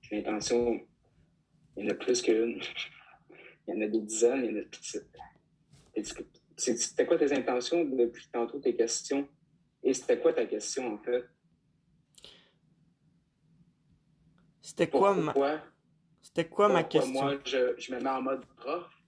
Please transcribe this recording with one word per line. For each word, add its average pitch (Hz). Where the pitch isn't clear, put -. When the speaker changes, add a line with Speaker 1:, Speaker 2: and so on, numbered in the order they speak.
Speaker 1:
L'intention, 110
il 104
y -
en 107
a -
plus -
qu'une. 117
Il 113
y -
en 107
a 107
des 107
dizaines, 117
il 110
y 104
en -
a, -
c'est, -
c'est, -
c'était -
quoi 170
tes 147
intentions 131
depuis 127
tantôt, 120
tes 123
questions ? 139
Et 131
c'était -
quoi -
ta 117
question, 110
en 107
fait ? 123
Speaker 2:
C'était -
quoi 196
ma, 156
Speaker 1:
Pourquoi, 143
Speaker 2:
c'était -
quoi 202
ma 165
Speaker 1:
pourquoi 151
Speaker 2:
question ? 135
Speaker 1:
moi, 139
je, 123
je 131
me 123
mets 131
en 135
mode 131
prof 170